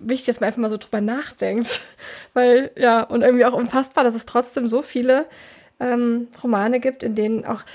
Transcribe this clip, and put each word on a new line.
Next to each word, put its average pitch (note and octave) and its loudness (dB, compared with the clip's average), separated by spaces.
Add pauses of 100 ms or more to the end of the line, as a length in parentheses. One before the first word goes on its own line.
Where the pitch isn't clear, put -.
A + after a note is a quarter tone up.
wichtig, B3+ -6
dass A#3+ -2
man G#3 0
einfach A3 -4
mal A3 0
so G#3+ -4
drüber G#3 -6
nachdenkt. A3+ -4 (260)
<laughs> - -18
Weil, B3 4
ja, A#3 4
und A#3 -2
irgendwie A#3+ 6
auch B3 2
unfassbar, C4 0
dass A3+ 0
es A3 -10
trotzdem A#3+ -2
so A#3 0
viele, C4 0 (540)
ähm, A#3+ -2 (140)
Romane A#3 0
gibt, C4 -4
in A3 -4
denen G#3+ -2
auch, G#3+ -6 (120)